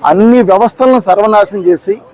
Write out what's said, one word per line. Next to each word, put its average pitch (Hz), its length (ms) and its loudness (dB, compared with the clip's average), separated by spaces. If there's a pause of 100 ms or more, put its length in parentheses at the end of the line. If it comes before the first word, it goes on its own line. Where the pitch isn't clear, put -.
అన్ని 214 360 2
వ్యవస్థలను 240 580 0
సర్వనాశనం 202 640 -2
చేసి 180 360 -2 (120)